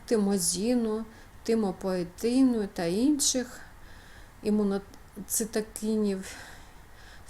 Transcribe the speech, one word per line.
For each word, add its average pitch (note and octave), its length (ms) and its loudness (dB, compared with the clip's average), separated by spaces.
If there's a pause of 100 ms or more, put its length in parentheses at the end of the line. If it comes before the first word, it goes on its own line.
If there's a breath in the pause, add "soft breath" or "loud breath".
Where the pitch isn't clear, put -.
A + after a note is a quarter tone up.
тимозіну, G#3+ 1000 2 (380 loud breath)
тимопоетину G#3+ 1300 2
та F#3 100 -2
інших B3 760 2 (840 loud breath)
імуноцитокінів, G#3 1900 -2 (960 loud breath)